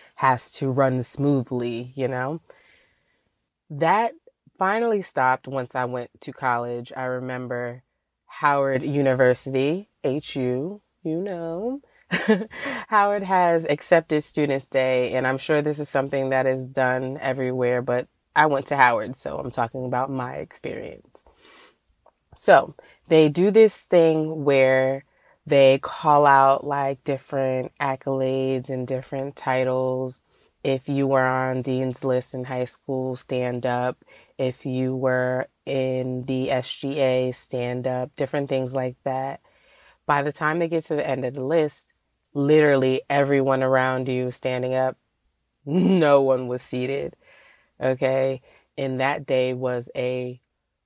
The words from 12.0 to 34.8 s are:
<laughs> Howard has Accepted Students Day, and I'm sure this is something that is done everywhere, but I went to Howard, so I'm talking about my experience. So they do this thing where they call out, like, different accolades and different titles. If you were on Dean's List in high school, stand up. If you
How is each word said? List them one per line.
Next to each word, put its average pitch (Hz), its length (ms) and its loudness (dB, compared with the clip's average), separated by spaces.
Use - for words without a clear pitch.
<laughs> 208 380 0
Howard 202 360 2
has 175 420 2
Accepted 151 580 2
Students 143 420 -2
Day, 131 480 0
and 127 120 0
I'm 131 120 0
sure 151 240 0
this 147 180 -2
is 143 100 -8
something 135 400 -2
that 131 160 2
is 131 200 0
done 131 560 -2
everywhere, 127 600 -2
but 123 260 -2
I 156 120 6
went 135 200 0
to 143 80 -4
Howard, 123 400 4
so - 220 -8
I'm 135 140 -8
talking 127 340 -4
about 127 260 -4
my 131 240 -6
experience. - 880 -14
So - 400 6
they 160 220 6
do 175 220 2
this 220 260 6
thing 160 680 2
where 135 600 4
they 135 360 6
call 147 440 2
out, 139 400 6
like, 139 380 -4
different 131 760 -4
accolades 135 880 -2
and 127 180 -6
different 135 480 -8
titles. 131 840 -2
If 135 260 -2
you 139 180 0
were 131 180 4
on 131 360 -2
Dean's 127 420 -4
List 127 300 -2
in 127 100 -8
high 127 220 -6
school, 131 500 -6
stand 123 500 -6
up. 123 380 -4
If 127 280 -4
you 131 300 -2